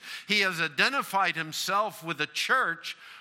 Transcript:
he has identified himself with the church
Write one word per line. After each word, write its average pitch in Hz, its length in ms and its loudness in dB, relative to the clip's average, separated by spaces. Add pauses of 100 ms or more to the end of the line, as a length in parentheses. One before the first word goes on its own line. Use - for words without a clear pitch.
(280)
he 208 120 4
has 185 200 2
identified 190 760 2
himself 175 680 -2
with 160 140 -4
the 147 100 0
church 220 680 0 (240)